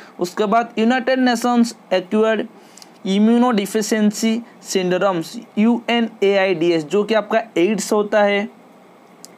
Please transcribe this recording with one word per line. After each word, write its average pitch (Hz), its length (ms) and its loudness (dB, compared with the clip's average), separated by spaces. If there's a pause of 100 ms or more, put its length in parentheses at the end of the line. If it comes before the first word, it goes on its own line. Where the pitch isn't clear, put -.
(200)
उसके 202 260 -4
बाद 226 320 0
United 247 400 0
Nations 240 560 0 (180)
Acquired 214 540 0 (600)
Immunodeficiency 220 1300 0 (220)
Syndromes, 180 760 -2 (220)
यूएनएआईडीएस, 196 1300 0
जो 185 200 0
कि 208 100 -2
आपका 214 280 0 (140)
AIDS 185 360 0
होता 208 300 2
है, 202 260 0 (880)